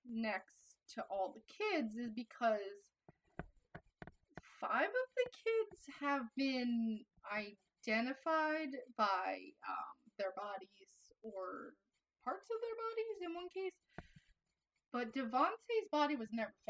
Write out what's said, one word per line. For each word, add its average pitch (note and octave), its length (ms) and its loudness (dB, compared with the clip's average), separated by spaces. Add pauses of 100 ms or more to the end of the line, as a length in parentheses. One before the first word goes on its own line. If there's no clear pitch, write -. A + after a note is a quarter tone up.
next A3+ 720 -4 (200)
to - 140 -4
all F#3+ 240 0
the A3+ 140 -16
kids D#4 480 0
is A#3+ 160 -4
because A3+ 480 2 (2000)
five C#4+ 280 2
of B4+ 280 2
the B4 140 2 (140)
kids A4 380 2 (180)
have C#4+ 220 4 (140)
been A#3+ 680 2 (280)
identified C4 1400 0 (200)
by, F#3+ 420 2 (300)
um, F3 260 -6 (240)
their F#3+ 180 0
bodies G3 760 -10 (100)
or F#3+ 520 -10 (500)
parts C#4+ 260 -6
of A4+ 120 0
their A4+ 140 -4
bodies A4+ 460 -4
in E4+ 120 -4
one F4+ 180 -6
case, F#4+ 200 -4 (1200)
but A#3+ 200 -2
Devontae's D#4 760 2
body D4 260 4
was A3+ 160 -6
never A3 220 -2 (160)